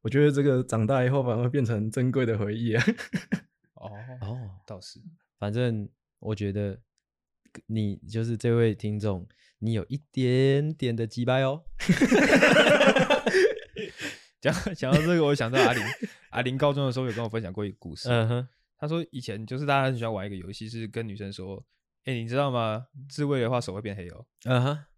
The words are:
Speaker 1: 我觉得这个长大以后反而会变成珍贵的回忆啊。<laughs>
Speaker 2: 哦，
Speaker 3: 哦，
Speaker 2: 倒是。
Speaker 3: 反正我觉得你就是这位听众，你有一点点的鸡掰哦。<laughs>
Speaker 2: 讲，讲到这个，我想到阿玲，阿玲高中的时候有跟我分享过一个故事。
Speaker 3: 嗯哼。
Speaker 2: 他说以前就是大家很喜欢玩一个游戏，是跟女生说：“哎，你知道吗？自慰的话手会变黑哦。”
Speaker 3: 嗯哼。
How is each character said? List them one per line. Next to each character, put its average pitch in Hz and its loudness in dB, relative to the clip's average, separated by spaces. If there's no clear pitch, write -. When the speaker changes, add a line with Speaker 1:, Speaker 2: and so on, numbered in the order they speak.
Speaker 1:
我 113 -4
觉 143 6
得 147 6
这 139 2
个 127 4
长 113 0
大 127 2
以 127 4
后 135 2
反 117 0
而 120 0
会 123 0
变 139 0
成 110 0
珍 127 0
贵 127 2
的 113 0
回 104 -2
忆 113 -2
啊。 117 2
<laughs> - -10
Speaker 2:
哦， - -16
Speaker 3:
哦， 110 -8
Speaker 2:
倒 98 -14
是。 - -20
Speaker 3:
反 104 -2
正 113 -2
我 107 -4
觉 101 -4
得 101 -2
你 107 -2
就 113 -6
是 117 -2
这 117 2
位 113 4
听 104 -6
众， 98 -2
你 113 -2
有 104 -2
一 147 -8
点 135 2
点 120 -4
的 113 -2
鸡 120 -6
掰 127 2
哦。 143 -2
<laughs> - -6
Speaker 2:
讲， 156 0
讲 135 -2
到 151 6
这 156 2
个， 170 4
我 143 4
想 120 0
到 127 0
阿 120 4
玲， 120 0
阿 123 -4
玲 127 -2
高 143 2
中 139 0
的 127 0
时 123 -4
候 131 -2
有 120 -2
跟 117 -4
我 110 -4
分 113 -4
享 95 -10
过 104 -4
一 98 -4
个 98 -12
故 78 -12
事。 - -8
Speaker 3:
嗯 117 4
哼。 123 -2
Speaker 2:
他 - -8
说 165 -4
以 123 -10
前 110 -10
就 127 -8
是 147 -6
大 139 4
家 131 2
很 131 0
喜 113 -4
欢 113 -4
玩 98 -6
一 - -8
个 98 -8
游 92 -12
戏， 110 -12
是 113 -8
跟 113 -8
女 98 -10
生 101 -10
说 95 -12
：“哎， 131 -6
你 113 -4
知 120 -4
道 139 0
吗？ 117 -2
自 147 -6
慰 143 0
的 117 2
话 123 0
手 92 -8
会 104 -8
变 104 -6
黑 87 -12
哦。” - -18
Speaker 3:
嗯 123 2
哼。 143 0